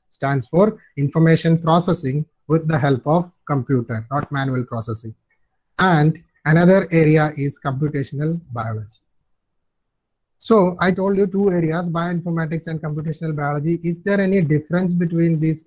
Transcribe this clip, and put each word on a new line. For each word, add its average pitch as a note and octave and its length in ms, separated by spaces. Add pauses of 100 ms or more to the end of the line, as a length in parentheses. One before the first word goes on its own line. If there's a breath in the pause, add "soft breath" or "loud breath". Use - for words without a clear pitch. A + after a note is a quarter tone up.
stands C3+ 380
for G#3 320 (180 loud breath)
information D#3+ 640
processing D#3+ 680 (220)
with D#3+ 200
the D#3 120
help C3+ 260
of E3+ 260 (160)
computer, A#2+ 640
not C#3 220
manual C3+ 340
processing. A2+ 480 (680)
And D#3+ 400 (260)
another F3+ 460
area D#3 440
is C#3 280
computational C#3+ 760 (140)
biology. A2 440 (1400)
So F#3 420
I F3+ 120
told F#3+ 260
you G3+ 80
two G3 260
areas, E3+ 380
bioinformatics E3 800
and D#3 140
computational D#3 540
biology. D3 460
Is E3+ 220
there G3+ 160
any F#3+ 220
difference E3 520
between E3 460
these D#3 280